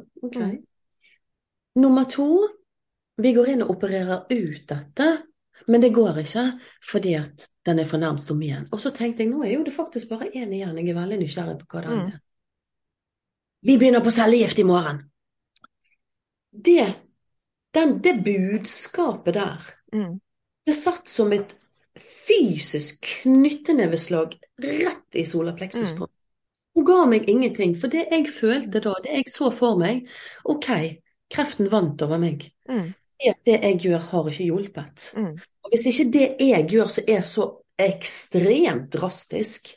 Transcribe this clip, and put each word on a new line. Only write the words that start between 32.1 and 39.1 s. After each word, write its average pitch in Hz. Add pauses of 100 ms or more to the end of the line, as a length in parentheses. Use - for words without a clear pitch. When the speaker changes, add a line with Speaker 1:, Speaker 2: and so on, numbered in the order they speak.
Speaker 1:
meg. 165 (160)
Speaker 2:
Mm. 190 (260)
Speaker 1:
Det, 254 (100)
det 220
jeg 196
gjør 175
har 170
ikke 156
hjulpet.» 170
Speaker 2:
Mm. 175 (240)
Speaker 1:
Og -
hvis 226
ikke 247
det 269
jeg 208
gjør, 214
så -
er 208
så - (160)
ekstremt 190
drastisk, -